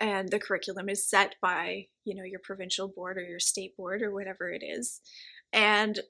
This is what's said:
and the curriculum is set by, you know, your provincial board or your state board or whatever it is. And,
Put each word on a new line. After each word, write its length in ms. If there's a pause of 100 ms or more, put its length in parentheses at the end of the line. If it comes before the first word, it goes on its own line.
and 300
the 100
curriculum 480
is 200
set 340
by, 440 (180)
you 120
know, 80
your 180
provincial 460
board 280
or 60
your 160
state 380
board 260
or 100
whatever 380
it 160
is. 340 (520)
And, 580